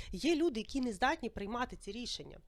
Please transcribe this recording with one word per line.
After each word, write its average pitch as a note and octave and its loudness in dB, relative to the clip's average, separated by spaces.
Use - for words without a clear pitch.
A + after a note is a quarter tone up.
Є C4 4
люди, D4 4
які B3+ -2
не B3 2
здатні B3 2
приймати A#3+ -4
ці - -10
рішення. G3 -8